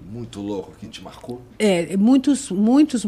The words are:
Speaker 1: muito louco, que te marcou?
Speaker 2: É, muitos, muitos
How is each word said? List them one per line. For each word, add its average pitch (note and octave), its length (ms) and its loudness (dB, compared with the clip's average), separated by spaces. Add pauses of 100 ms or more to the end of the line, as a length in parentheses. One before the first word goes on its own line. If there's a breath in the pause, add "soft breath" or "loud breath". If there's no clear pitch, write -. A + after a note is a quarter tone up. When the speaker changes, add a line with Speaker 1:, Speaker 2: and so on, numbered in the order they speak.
(120)
Speaker 1:
muito A2+ 300 -12
louco, G2+ 360 -10
que - 100 -18
te - 140 -18
marcou? - 400 -16 (160)
Speaker 2:
É, F3+ 380 0
muitos, C4 560 2
muitos A3+ 560 2